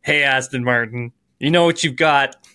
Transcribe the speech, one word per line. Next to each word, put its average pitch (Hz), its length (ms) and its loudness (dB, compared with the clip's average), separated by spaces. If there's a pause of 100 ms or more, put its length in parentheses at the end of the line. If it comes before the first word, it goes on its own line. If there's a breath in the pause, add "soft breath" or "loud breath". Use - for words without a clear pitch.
"Hey, 147 200 0
Aston 131 420 -2
Martin, 120 480 -4 (280)
you 139 100 -2
know 170 140 4
what 165 200 0
you've 135 120 -4
got. 143 400 2 (180 soft breath)